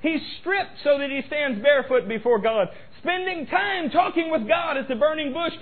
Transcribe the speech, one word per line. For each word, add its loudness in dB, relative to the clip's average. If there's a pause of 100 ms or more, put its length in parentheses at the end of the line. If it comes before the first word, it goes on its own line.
He's 0 (200)
stripped -2
so 4
that -2
he -4
stands -2
barefoot 2
before 2
God, 2 (320)
spending -2
time 0
talking 2
with 0
God 0
at -4
the -2
burning 0
bush, -2